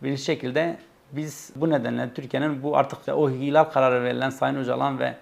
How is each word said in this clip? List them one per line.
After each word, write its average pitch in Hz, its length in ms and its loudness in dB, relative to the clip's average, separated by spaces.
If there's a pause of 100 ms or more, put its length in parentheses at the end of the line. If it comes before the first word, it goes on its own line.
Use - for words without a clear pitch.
Birinci 139 180 -4
şekilde 151 560 -2 (340)
biz 147 440 -10
bu 156 140 0
nedenle 120 440 -2
Türkiye'nin 135 500 -4
bu 147 140 0
artık 139 220 0 (160)
o 143 140 4
ihlal 139 340 4
kararı 131 400 4
verilen 123 260 0
Sayın 135 260 0
Öcalan 131 440 0
ve 127 220 -2